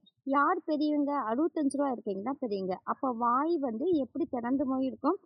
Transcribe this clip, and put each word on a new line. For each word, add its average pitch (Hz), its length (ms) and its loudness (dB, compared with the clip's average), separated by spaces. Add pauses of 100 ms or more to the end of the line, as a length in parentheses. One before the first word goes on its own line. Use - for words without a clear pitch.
(260)
யார் 285 380 2
பெரியவங்க? 294 560 0
அறுபத்தஞ்சு 277 560 0
ரூபா 277 160 2
இருக்கவங்க 202 300 -4
தான் 262 180 -4
பெரியவங்க. 190 440 -2
அப்ப 262 280 -2
வாய் 247 460 2
வந்து 262 340 -2
எப்படி 277 380 0
திறந்து 254 360 0
போய் 262 200 0
இருக்கும்? 269 400 -2